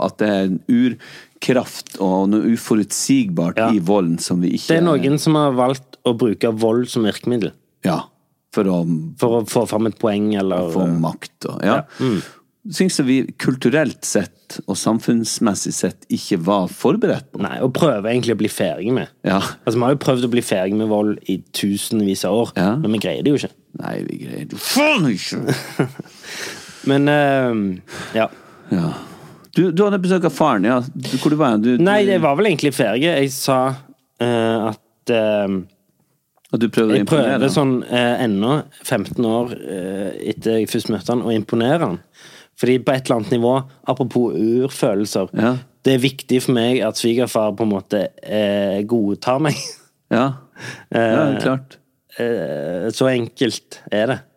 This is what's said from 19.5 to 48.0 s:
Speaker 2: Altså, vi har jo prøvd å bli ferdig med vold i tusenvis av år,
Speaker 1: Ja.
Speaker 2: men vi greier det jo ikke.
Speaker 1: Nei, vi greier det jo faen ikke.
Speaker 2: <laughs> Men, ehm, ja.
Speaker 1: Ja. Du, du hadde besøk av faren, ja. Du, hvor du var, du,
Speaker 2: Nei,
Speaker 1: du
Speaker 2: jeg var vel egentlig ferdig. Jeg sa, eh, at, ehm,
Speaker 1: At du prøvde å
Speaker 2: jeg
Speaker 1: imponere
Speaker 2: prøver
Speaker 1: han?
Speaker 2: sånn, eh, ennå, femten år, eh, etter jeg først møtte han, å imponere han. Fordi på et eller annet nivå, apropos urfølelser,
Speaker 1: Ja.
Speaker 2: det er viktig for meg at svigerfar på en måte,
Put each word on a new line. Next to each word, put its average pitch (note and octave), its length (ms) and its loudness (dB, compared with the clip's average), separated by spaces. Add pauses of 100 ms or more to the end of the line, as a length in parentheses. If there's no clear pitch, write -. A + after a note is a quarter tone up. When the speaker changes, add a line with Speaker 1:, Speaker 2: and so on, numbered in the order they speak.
Speaker 2:
Altså, A#2 140 0
vi A#2+ 60 2
har C3 100 4
jo C#3 80 -4
prøvd B2+ 240 0
å A#2 40 0
bli A#2+ 120 2
ferdig F#2+ 320 0
med A2 140 0
vold G#2+ 400 0
i F#2 240 -2
tusenvis G2+ 720 0
av F#2+ 100 0
år, A2+ 220 0
Speaker 1:
Ja. G2 180 2
Speaker 2:
men C#3+ 160 0
vi A2 80 0
greier E2 240 -4
det C#3 80 4
jo C#3 80 4
ikke. A#2+ 140 -6 (260)
Speaker 1:
Nei, - 240 -6
vi G1+ 160 -6
greier - 300 -10
det - 20 -12
jo - 80 -10
faen C#4 480 2
ikke. - 840 -4 (280)
Speaker 2:
<laughs> - 680 -14
Men, C#3+ 220 4
ehm, B2+ 720 2 (340)
ja. A2 140 2 (420)
Speaker 1:
Ja. E2+ 220 0 (600)
Du, F3 180 4
du F#3 120 4
hadde G3+ 180 2
besøk F3+ 260 2
av - 60 -6
faren, A#2 340 2
ja. B2+ 120 4
Du, B2+ 280 -8 (100)
hvor D3+ 120 2
du D3+ 60 0
var, C3+ 220 2
du, A#2 200 2
Speaker 2:
Nei, G3+ 260 4
Speaker 1:
du G3 80 2
Speaker 2:
jeg F3+ 100 2
var C#3+ 140 2
vel G#3 140 2
egentlig C#3+ 240 0
ferdig. B2 340 2
Jeg C#3 240 0
sa, C3+ 260 0 (640)
eh, A2+ 500 0
at, - 400 -10
ehm, G#2 520 2 (880)
Speaker 1:
At - 100 0
du A#2 60 2
prøvde A2 260 2
å G#2 40 4
Speaker 2:
jeg G2+ 80 0
Speaker 1:
imponere C3+ 320 2
Speaker 2:
prøver B2 80 2
Speaker 1:
han? C3 100 0
Speaker 2:
sånn, C#3 160 2 (180)
eh, A#2+ 360 0
ennå, G#2+ 260 2 (320)
femten A2+ 420 -2
år, A#2 280 0
eh, F#2+ 560 -6 (200)
etter A2 300 0
jeg G#2 100 0
først A#2 200 -4
møtte G#2+ 240 -2
han, A#2+ 80 0
å A2+ 120 -2
imponere A#2 460 0
han. A2+ 180 -4 (560)
Fordi B2+ 260 2
på B2+ 140 0
et C3 100 -2
eller B2 140 0
annet G#2+ 160 -2
nivå, A#2+ 200 2 (320)
apropos B2 460 0
urfølelser, G#2+ 1040 0
Speaker 1:
Ja. A#2+ 220 0 (260)
Speaker 2:
det C3+ 120 4
er B2+ 40 4
viktig B2+ 440 0
for C#3 100 0
meg A#2+ 280 2
at G#2 140 -2
svigerfar A#2 640 0
på A2+ 100 0
en G#2+ 80 2
måte, F#2+ 320 -2 (160)